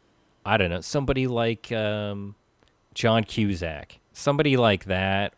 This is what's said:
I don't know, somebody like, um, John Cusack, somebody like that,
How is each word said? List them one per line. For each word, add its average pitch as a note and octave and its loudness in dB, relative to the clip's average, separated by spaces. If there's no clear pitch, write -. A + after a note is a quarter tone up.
I G#2 2
don't F#2 2
know, F2 -4
somebody C3+ -2
like, A#2 -2
um, G#2 -4
John A2+ 2
Cusack, F2 -4
somebody C#3+ 2
like A2 4
that, F#2+ 0